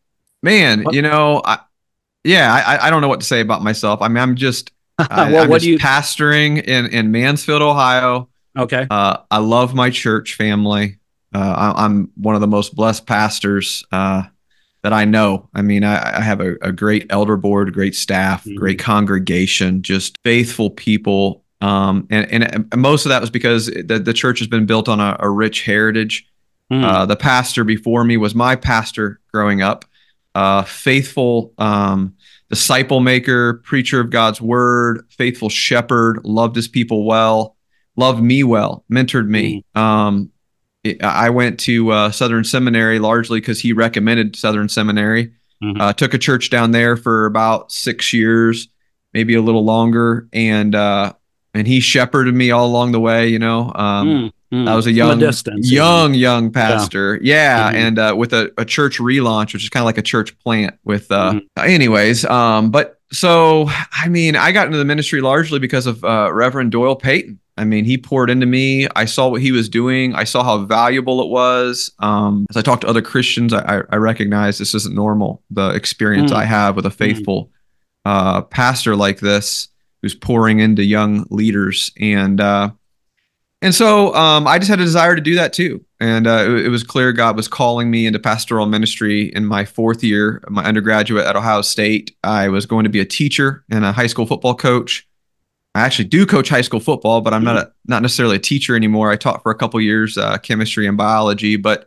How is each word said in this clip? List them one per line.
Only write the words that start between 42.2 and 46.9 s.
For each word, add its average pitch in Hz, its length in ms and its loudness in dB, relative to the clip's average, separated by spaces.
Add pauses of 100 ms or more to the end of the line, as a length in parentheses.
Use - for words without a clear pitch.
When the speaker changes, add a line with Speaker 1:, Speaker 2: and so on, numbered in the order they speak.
Speaker 1:
Seminary 113 560 0
largely 113 440 0
'cause 113 180 -6
he 117 140 0
recommended 113 600 0
Southern 107 360 -2
Seminary. 107 640 -2 (300)
Speaker 2:
Mm-hmm. 104 160 -4
Speaker 1:
Uh, 101 140 2
took 135 220 -2
a 123 40 2
church 127 300 0
down 117 220 2
there 117 260 2